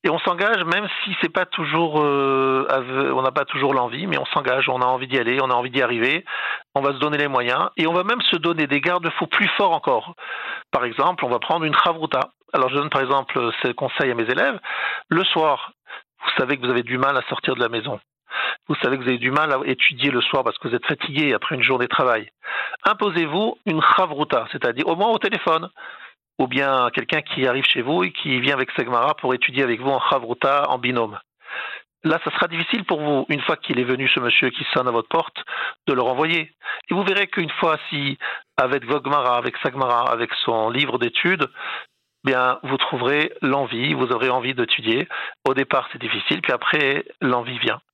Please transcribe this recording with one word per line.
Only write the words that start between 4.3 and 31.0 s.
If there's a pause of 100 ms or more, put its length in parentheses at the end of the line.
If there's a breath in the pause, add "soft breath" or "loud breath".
on
a
envie
d'y
aller,
on
a
envie
d'y
arriver, (500 loud breath)
on
va
se
donner
les
moyens,
et
on
va
même
se
donner
des
garde-fous
plus (100)
forts
encore. (560 loud breath)
Par
exemple,
on
va
prendre
une
chavruta. (240)
Alors
je
donne
par
exemple (100)
ce
conseil
à
mes
élèves. (520 loud breath)
Le
soir, (520 loud breath)
vous
savez
que
vous
avez
du
mal
à
sortir
de
la
maison. (680 loud breath)
Vous
savez
que
vous
avez
du
mal
à
étudier
le
soir
parce
que
vous
êtes
fatigué
après
une
journée
de
travail. (540 loud breath)
Imposez-vous
une (140)
chavruta,
c'est-à-dire
au
moins
au
téléphone, (720 loud breath)
ou
bien
quelqu'un
qui
arrive
chez
vous
et
qui
vient
avec
sa
Gemara
pour
étudier
avec
vous
en
chavruta,
en
binôme. (840 loud breath)